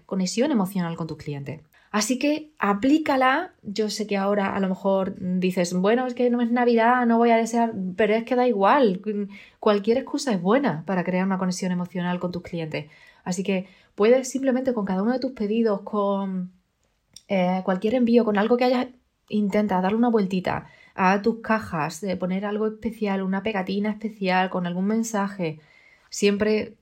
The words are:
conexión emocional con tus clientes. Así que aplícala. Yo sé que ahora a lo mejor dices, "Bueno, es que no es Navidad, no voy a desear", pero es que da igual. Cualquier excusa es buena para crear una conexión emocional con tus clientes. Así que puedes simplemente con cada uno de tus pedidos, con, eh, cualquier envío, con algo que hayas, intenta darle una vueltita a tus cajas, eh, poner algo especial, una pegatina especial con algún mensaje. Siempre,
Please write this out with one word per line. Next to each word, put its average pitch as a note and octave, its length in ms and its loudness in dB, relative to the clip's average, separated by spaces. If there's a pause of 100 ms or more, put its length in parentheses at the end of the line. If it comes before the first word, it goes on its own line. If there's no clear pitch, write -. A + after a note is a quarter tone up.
conexión G3 440 0
emocional F#3 460 -2
con E3 100 -6
tus D#3 100 -10
clientes. C#3+ 440 -10 (300)
Así G#3+ 280 0
que D4+ 400 -2
aplícala. C4+ 920 2 (100)
Yo G#3+ 260 -2
sé G3+ 180 -6
que G3+ 100 -2
ahora G3 380 0
a G3+ 60 -2
lo F#3+ 80 0
mejor F#3+ 500 0
dices, F3+ 560 0
"Bueno, A3 320 2
es B3 80 -4
que B3 160 2
no A#3+ 100 2
es A#3 100 0
Navidad, A#3+ 560 4
no A#3 120 4
voy A#3 120 6
a A3+ 60 6
desear", A#3 360 0 (240)
pero G#3+ 180 2
es A3+ 100 0
que B3 120 -2
da B3 100 4
igual. G#3 540 4 (600)
Cualquier G#3+ 380 2
excusa C4+ 340 -4
es F#3 100 0
buena G3 440 2
para F#3 180 -2
crear F#3 220 0
una F#3+ 120 0
conexión F#3 340 -2
emocional F3+ 480 -4
con F3+ 120 -4
tus F3 100 -8
clientes. D#3 480 -8 (340)
Así F#3 180 -4
que F#3 260 -4 (260)
puedes B3 360 4
simplemente C4 440 0
con G#3 100 -4
cada F#3+ 180 -2
uno A#3 100 0
de B3+ 80 -2
tus C4 120 -4
pedidos, G#3+ 500 0
con, G3 680 -4 (760)
eh, F#3 360 0
cualquier G3 300 -2
envío, A#3 300 4
con G#3 140 0
algo A3+ 180 2
que B3+ 80 2
hayas, B3 240 2 (400)
intenta G#3 520 0
darle F#3+ 180 0
una A#3+ 120 4
vueltita F#3 560 0 (280)
a G3 280 2
tus A3+ 200 0
cajas, F3 600 -4
eh, F#3 140 -4
poner F#3+ 300 -4
algo G#3 200 -2
especial, G#3+ 560 -4
una F#3+ 200 -2
pegatina G3+ 480 -2
especial F#3+ 600 -2
con F3+ 160 -4
algún F3+ 200 -4
mensaje. G3 720 -4 (500)
Siempre, G#3 720 0